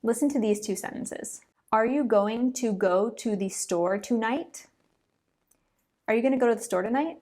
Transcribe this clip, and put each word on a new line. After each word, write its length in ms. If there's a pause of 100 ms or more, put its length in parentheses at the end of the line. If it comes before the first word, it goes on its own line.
Listen 260
to 100
these 220
two 160
sentences. 640 (320)
Are 140
you 180
going 500
to 180
go 380
to 240
the 140
store 500
tonight? 680 (1400)
Are 80
you 80
going 100
to 60
go 100
to 60
the 60
store 220
tonight? 400